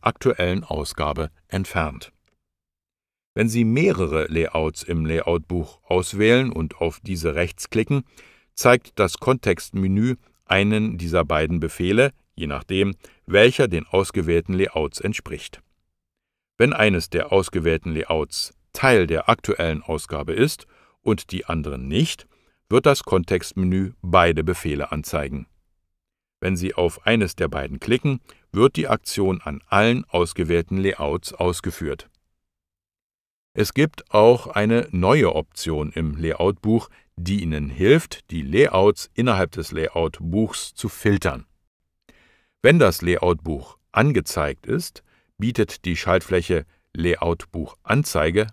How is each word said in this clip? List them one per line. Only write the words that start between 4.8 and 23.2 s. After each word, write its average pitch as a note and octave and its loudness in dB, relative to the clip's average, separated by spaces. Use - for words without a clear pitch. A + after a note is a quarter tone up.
im E2 -2
Layout-Buch E2 -2
auswählen G#2+ 2
und D#2+ -6
auf E2 -2
diese E2 -4
rechtsklicken, A2 -2
zeigt - 4
das - 0
Kontextmenü G#2+ 0
einen G#2 0
dieser E2+ 0
beiden D#2+ 0
Befehle, G2 0
je E2+ -8
nachdem, F#2+ -2
welcher A#2 6
den E2 -2
ausgewählten F2+ 0
Layouts D#2+ -2
entspricht. - -8
Wenn C3 4
eines G2+ 2
der - -2
ausgewählten E2 0
Layouts D#2 -4
Teil A2+ 4
der D#2+ -2
aktuellen E2+ 0
Ausgabe D#2 -6
ist A#2+ -2
und - -2
die - -8
anderen C#2+ -6
nicht, G#2 -2
wird B2 4
das C#3 2
Kontextmenü F#2 -2